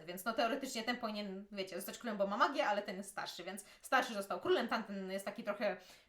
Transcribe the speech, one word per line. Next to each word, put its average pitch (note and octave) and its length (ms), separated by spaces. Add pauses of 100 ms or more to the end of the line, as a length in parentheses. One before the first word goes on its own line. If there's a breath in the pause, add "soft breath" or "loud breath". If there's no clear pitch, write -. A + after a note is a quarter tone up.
więc F3+ 200
no A3+ 80
teoretycznie A#3 500
ten A#3+ 140
powinien, G#3 540
wiecie, F#3+ 240
zostać G3 220
królem, G#3+ 200
bo G3 100
ma G3+ 100
magię, C#4+ 300
ale G#3 140
ten G3 160
jest G#3 120
starszy, - 340
więc F#3+ 220 (160 loud breath)
starszy B3+ 320
został G#3 280
królem, E4+ 260
tamten G3+ 440
jest G3 140
taki G3+ 180
trochę G3+ 340 (320 loud breath)